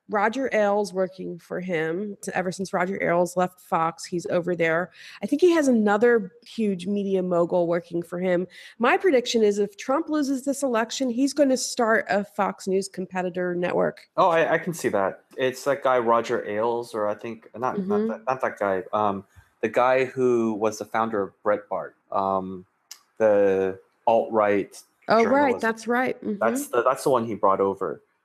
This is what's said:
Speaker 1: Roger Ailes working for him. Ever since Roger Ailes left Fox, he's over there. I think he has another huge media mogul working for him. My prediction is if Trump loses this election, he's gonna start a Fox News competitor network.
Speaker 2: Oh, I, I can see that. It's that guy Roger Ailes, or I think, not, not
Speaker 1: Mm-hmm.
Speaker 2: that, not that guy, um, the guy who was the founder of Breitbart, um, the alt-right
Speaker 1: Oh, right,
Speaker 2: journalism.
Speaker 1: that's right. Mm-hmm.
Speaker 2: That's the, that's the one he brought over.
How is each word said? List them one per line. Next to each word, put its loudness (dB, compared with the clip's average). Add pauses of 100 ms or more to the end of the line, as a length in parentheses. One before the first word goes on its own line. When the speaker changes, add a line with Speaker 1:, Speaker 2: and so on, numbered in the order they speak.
(120)
Speaker 1:
Roger 0
Ailes 2
working -6
for -10
him. -4 (180)
Ever -2
since -8
Roger -2
Ailes 2
left -2
Fox, -2
he's -6
over -2
there. 0 (320)
I -6
think 0
he 6
has 4
another 4 (120)
huge -4
media 0
mogul 2
working -2
for -10
him. 0 (320)
My 4
prediction 2
is 2
if -2
Trump -2
loses -2
this -4
election, -2
he's 0
gonna 4
start 0
a 0
Fox -4
News -2
competitor -6
network. -2
Speaker 2:
Oh, 4
I, 2
I 2
can -4
see -4
that. 0 (140)
It's -2
that -2
guy 4
Roger 0
Ailes, -2
or -2
I -2
think, -14
not, -4
not -2
Speaker 1:
Mm-hmm. -2
Speaker 2:
that, -8
not -2
that -4
guy, 0 (100)
um, 0 (360)
the -2
guy 2
who 2
was -2
the -8
founder -2
of -6 (120)
Breitbart, -2 (180)
um, -2 (540)
the 4 (300)
alt-right 2 (320)
Speaker 1:
Oh, 4
right, 4
Speaker 2:
journalism. 2
Speaker 1:
that's -4
right. -2
Mm-hmm. -4
Speaker 2:
That's 0
the, 0
that's 0
the 2
one 2
he -6
brought 2
over. -2 (220)